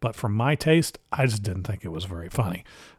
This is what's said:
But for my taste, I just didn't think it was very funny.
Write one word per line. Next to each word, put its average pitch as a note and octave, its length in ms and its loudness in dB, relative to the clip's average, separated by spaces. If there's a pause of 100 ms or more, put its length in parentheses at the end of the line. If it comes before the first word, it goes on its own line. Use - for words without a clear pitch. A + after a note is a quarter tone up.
But A#2 140 -2
for B2 140 -2
my A#2+ 260 2
taste, D#3+ 440 2 (120)
I C3+ 140 0
just G#2+ 180 2
didn't F#2+ 200 -2
think G2+ 240 -6
it - 20 -6
was E2 160 -6
very E2+ 240 -8
funny. F2+ 360 -2 (340)